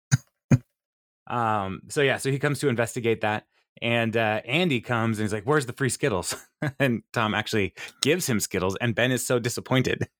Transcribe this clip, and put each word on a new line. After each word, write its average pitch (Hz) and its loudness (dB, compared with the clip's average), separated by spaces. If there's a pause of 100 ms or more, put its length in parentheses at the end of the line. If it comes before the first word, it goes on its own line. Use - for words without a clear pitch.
(520)
<laughs> 127 6 (720)
um, 107 0
so 151 0
yeah, 131 4
so 135 -2
he 135 0
comes 143 0
to 147 2
investigate 117 0
that. 107 -2 (360)
And, 117 2
uh, 110 2
Andy 147 2
comes 113 0
and 107 0
he's 98 -2
like, 104 -4
"Where's 143 2
the 120 -10
free 131 -2
Skittles?" 107 -2 (260)
<laughs> 147 -6
And 123 2 (100)
Tom 110 0
actually 104 0 (280)
gives 160 0
him 110 0
Skittles. 95 -2
And 120 0
Ben 123 0
is 123 -2
so 127 0
disappointed 120 -2 (100)